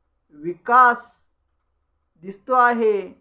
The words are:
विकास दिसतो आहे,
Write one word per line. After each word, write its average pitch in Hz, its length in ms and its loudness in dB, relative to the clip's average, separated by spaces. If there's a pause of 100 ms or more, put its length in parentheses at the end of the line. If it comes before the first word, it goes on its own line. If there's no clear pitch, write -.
(300)
विकास 233 680 0 (1200)
दिसतो 196 320 -10
आहे, 226 540 0 (140)